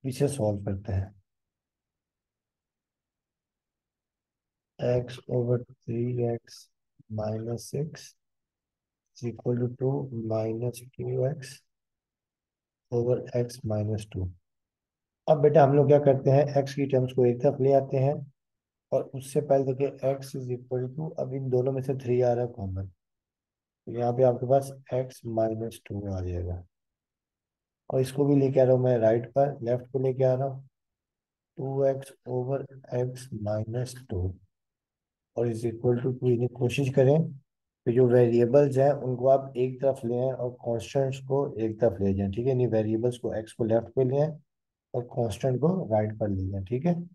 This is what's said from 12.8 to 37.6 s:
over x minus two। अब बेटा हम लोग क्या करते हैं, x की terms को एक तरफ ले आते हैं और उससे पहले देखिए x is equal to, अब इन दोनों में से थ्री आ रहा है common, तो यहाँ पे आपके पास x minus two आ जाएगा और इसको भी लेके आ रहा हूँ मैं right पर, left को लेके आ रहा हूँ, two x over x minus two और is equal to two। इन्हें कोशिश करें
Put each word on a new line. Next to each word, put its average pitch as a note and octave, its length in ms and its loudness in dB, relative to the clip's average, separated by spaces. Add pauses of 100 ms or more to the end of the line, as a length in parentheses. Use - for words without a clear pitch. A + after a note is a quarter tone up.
over A#2+ 240 0 (200)
x A#2+ 300 -4
minus G#2+ 420 -2
two। F2+ 200 -6 (1000)
अब D#3 160 4
बेटा D3+ 220 6
हम C3+ 120 4
लोग C#3+ 120 6
क्या C#3+ 120 8
करते C3+ 300 4
हैं, C#3 140 6 (180)
x C3+ 120 -6
की C#3 120 -2
terms B2+ 260 0
को B2 140 4
एक A#2+ 160 0
तरफ C#3 180 2
ले C3+ 140 4
आते C3+ 240 2
हैं C#3 160 2 (800)
और C3+ 100 0 (120)
उससे C3+ 280 -4
पहले C3+ 220 2
देखिए C3+ 500 -2
x C3+ 220 -10
is B2+ 200 -8
equal B2+ 340 -6
to, D#3 280 -8
अब C3 160 -6
इन C3+ 160 -6
दोनों B2+ 220 2
में C3 100 -4
से C3+ 140 -4
थ्री B2 240 0
आ B2 120 4
रहा B2 120 0
है A#2 80 -6
common, F#2+ 340 -8 (1000)
तो - 60 -10
यहाँ A#2+ 200 0
पे B2+ 120 2
आपके B2 220 4
पास C#3 240 2 (240)
x B2+ 260 -6 (160)
minus A2+ 460 -4
two G2+ 260 -10
आ F#2 140 -6
जाएगा F2 420 -6 (1300)
और C3 100 0
इसको C3 260 0
भी C#3+ 100 4
लेके C3+ 240 4
आ C3 40 8
रहा B2+ 100 6
हूँ B2+ 100 2
मैं B2+ 140 4
right A2+ 340 4
पर, C#3 320 0
left B2 280 -2
को C3+ 60 -2
लेके C3 260 0
आ B2+ 100 6
रहा C3+ 120 -2
हूँ, C3+ 220 -10 (920)
two C3+ 260 -2
x C3+ 280 0 (160)
over B2+ 300 -4 (360)
x B2+ 340 -4 (160)
minus A2 500 -4 (160)
two F#2 120 -4 (1120)
और A#2+ 120 0
is A2+ 180 -6
equal A#2+ 360 0
to C3 180 -2
two। B2+ 100 2
इन्हें A#2+ 240 2
कोशिश B2+ 400 0
करें C#3+ 360 4 (560)